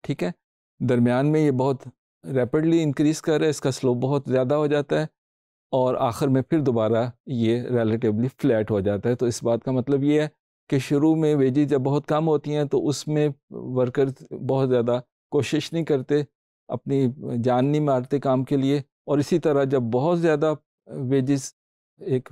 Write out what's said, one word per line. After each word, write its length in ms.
ठीक 180
है, 120
दरमियान 440
में 140
ये 100
बहुत 300
रैपिडली 560
इंक्रीज 380
कर 120
रहा 120
है, 60
इसका 200
स्लोप 260
बहुत 320
ज़्यादा 280
हो 120
जाता 320
है 80
और 240
आखिर 320
में 140
फिर 180
दोबारा 520
ये 400
रिलेटिवली 600
फ्लैट 420
हो 100
जाता 280
है। 60
तो 140
इस 160
बात 180
का 100
मतलब 320
ये 180
है 80
कि 100
शुरू 360
में 180
वेजेस 340
जब 120
बहुत 260
कम 180
होती 260
हैं 180
तो 120
उसमें 540
वर्कर्स 640
बहुत 360
ज़्यादा 340
कोशिश 420
नहीं 120
करते, 420
अपनी 440
जान 280
नहीं 140
मारते 380
काम 260
के 120
लिए, 280
और 120
इसी 180
तरह 260
जब 180
बहुत 360
ज़्यादा 380
वेजेस 680
एक 300